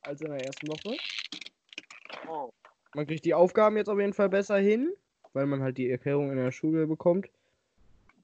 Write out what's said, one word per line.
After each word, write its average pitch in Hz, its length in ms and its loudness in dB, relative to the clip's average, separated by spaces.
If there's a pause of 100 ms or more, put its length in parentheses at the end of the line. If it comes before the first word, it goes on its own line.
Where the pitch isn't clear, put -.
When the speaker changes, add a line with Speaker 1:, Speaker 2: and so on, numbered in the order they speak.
Speaker 1:
als 147 180 -10
in 156 100 -8
der 139 140 -6
ersten 135 240 -10
Woche. 196 280 -8 (1300)
Speaker 2:
Oh. 147 220 -10 (440)
Speaker 1:
Man 147 120 -4
kriegt 151 180 -8
die 170 80 2
Aufgaben 214 460 6
jetzt 208 100 -2
auf 202 100 0
jeden 202 140 2
Fall 196 160 2
besser 196 300 2
hin, 220 340 2 (400)
weil 139 140 0
man 139 160 0
halt 131 160 -4
die 123 120 0
Erklärung 143 400 0
in 135 60 -2
der 127 160 0
Schule 156 340 0
bekommt. 175 440 2 (920)